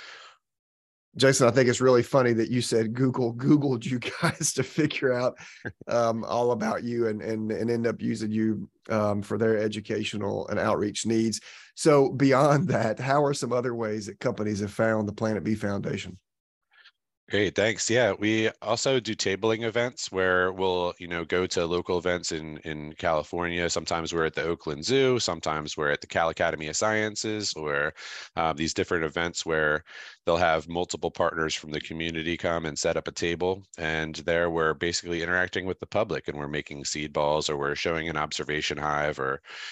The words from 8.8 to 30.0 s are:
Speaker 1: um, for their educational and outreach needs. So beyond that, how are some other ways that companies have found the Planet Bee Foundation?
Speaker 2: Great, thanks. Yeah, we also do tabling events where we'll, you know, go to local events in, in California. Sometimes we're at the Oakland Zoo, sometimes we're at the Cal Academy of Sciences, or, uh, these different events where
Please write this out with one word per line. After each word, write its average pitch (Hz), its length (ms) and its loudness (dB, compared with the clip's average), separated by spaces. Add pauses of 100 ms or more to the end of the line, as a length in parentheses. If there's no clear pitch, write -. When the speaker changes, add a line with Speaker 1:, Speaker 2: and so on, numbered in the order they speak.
Speaker 1:
um, 104 320 2
for 104 160 -4
their 113 220 2
educational 107 920 -2
and 104 100 -2
outreach 104 460 0
needs. 113 340 2 (360)
So 143 340 6
beyond 135 600 6
that, 110 300 2
how 135 260 2
are 143 100 2
some 123 180 -4
other 123 220 0
ways 110 320 -4
that - 140 -12
companies 107 400 0
have 101 120 -4
found 110 340 2
the 104 60 -4
Planet 107 320 -2
Bee 110 100 2
Foundation? 101 640 -4 (1120)
Speaker 2:
Great, 98 240 2
thanks. 101 340 2
Yeah, 110 300 4
we 110 320 2 (100)
also 120 400 0
do 107 140 -4
tabling 107 480 0
events 117 500 -2
where 92 400 4
we'll, 90 460 0
you 90 100 -12
know, 85 160 -4
go 90 220 0
to 87 180 0
local 87 320 0
events 87 360 -2
in, 78 260 -8
in 76 360 -8
California. 85 760 0
Sometimes 82 420 -4
we're 82 140 2
at 78 80 -2
the 73 80 -2
Oakland 80 420 -4
Zoo, 127 340 2
sometimes 78 560 -4
we're 76 160 0
at 71 120 -2
the - 40 -16
Cal 82 220 2
Academy 80 400 0
of 78 80 -4
Sciences, 107 760 -2
or, 76 400 -2 (420)
uh, 82 160 2
these 78 220 -2
different 87 300 0
events 82 420 -4
where 78 360 2 (440)